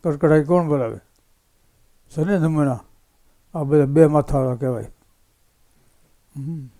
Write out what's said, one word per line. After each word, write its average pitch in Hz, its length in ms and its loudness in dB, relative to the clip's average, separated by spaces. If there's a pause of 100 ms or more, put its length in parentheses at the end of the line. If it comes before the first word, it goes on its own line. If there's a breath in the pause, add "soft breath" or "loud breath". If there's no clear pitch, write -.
કડકડાઈ 156 400 2
કોણ 170 240 0
બોલાવે? 123 300 -2 (1120)
છે 156 140 -4
ને 196 140 0
નમૂના, 151 420 0 (720)
આ 165 80 -6
બધા 147 220 4
બે 147 220 6
માથાવાળા 139 500 0
કહેવાય." 123 360 -6 (1400)
હમ. 143 320 -10 (120)